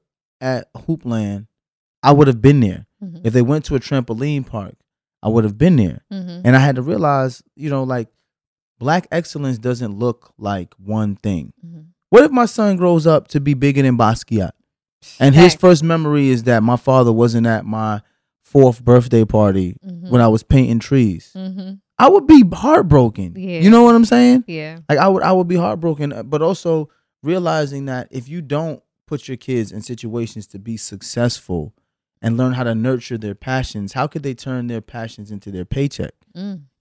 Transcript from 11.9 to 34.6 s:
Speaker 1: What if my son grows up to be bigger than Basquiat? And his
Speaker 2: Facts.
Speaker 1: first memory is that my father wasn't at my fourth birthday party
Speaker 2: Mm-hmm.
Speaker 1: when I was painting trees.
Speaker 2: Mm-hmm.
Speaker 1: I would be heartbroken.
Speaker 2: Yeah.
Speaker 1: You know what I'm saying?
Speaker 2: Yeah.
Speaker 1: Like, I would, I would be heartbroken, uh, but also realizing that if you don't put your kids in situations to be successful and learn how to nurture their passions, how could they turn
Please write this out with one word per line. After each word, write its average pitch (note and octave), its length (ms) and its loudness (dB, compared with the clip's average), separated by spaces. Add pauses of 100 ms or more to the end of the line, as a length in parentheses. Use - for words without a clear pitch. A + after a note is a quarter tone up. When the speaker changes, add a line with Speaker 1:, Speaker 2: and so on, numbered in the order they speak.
Speaker 1:
What A#3+ 140 8
if D4+ 80 0
my B3 140 2
son G#3 300 -2
grows F3 320 2
up D#3 220 2
to D3+ 100 -2
be C#3+ 140 0
bigger C#3 300 0
than B2+ 140 2
Basquiat? G#2+ 540 -2 (680)
And C3+ 160 6
his E3+ 180 8
Speaker 2:
Facts. - 80 -16
Speaker 1:
first F3 220 6
memory D3+ 460 0
is A#2+ 140 0
that A#2 200 2
my A#2+ 120 2
father B2+ 380 2
wasn't A#2 340 2
at A2+ 180 -2
my G#2+ 360 -6 (400)
fourth B2+ 420 2
birthday B2 420 4
party G2 600 0
Speaker 2:
Mm-hmm. F3+ 240 -16
Speaker 1:
when B2 120 4
I A#2 60 4
was A2 160 2
painting B2 360 2
trees. A2 560 -2
Speaker 2:
Mm-hmm. F#3+ 400 -14 (220)
Speaker 1:
I C4+ 120 6
would F4+ 180 2
be D4 240 10
heartbroken. D3 840 0
Speaker 2:
Yeah. F#3 220 -8
Speaker 1:
You F3 100 6
know A#3 140 8
what A#3 120 6
I'm A#3 100 4
saying? B3 420 4
Speaker 2:
Yeah. D#3+ 320 -12 (100)
Speaker 1:
Like, D3 100 2
I F3 80 4
would, F#3+ 160 2
I E3 80 2
would F#3 160 0
be F3+ 80 -2
heartbroken, E3 560 -4
uh, G#2+ 120 -12
but D3 180 -4
also D#3+ 480 -4 (320)
realizing D#3 640 -4
that B2+ 260 -10
if B2+ 160 -12
you E3 140 -12
don't D3+ 420 -8 (240)
put D3 220 -12
your B2+ 80 -12
kids A#2 340 -6
in G#2 100 -14
situations A2+ 680 -10
to G2+ 120 -20
be A2+ 180 -12
successful G2 960 -6 (480)
and A2+ 160 -2
learn B2+ 160 -2
how B2 100 -6
to A#2 120 -4
nurture A#2+ 420 -6
their G#2 180 -10
passions, B2 580 -8
how C3+ 140 -4
could D3 160 -10
they C3+ 100 -8
turn B2 340 -10